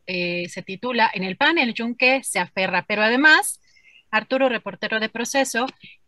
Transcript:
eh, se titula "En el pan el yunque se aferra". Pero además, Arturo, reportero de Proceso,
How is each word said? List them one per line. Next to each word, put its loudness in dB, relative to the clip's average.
eh, -4
se -12
titula 0
"En -4
el -6
pan 2
el 0
yunque 0
se -4
aferra". -2
Pero 0
además, 4
Arturo, 0
reportero -4
de -2
Proceso, -2